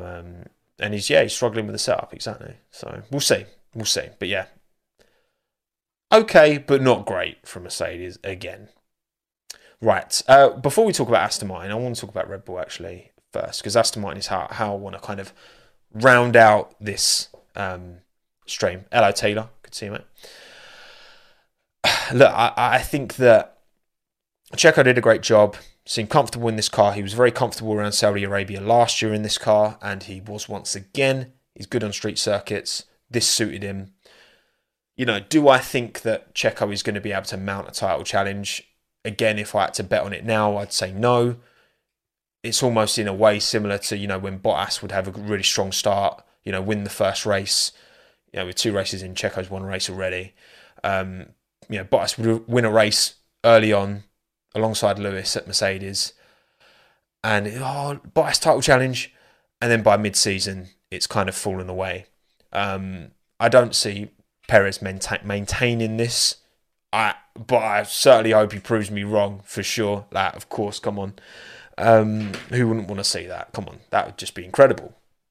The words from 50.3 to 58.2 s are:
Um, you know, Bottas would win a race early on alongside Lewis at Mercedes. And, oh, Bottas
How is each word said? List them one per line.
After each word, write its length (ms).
Um, 440
you 80
know, 80
Bottas 320
would 320
win 160
a 60
race 460
early 300
on 300
alongside 460
Lewis 360
at 100
Mercedes. 640
And, 240
oh, 540
Bottas 260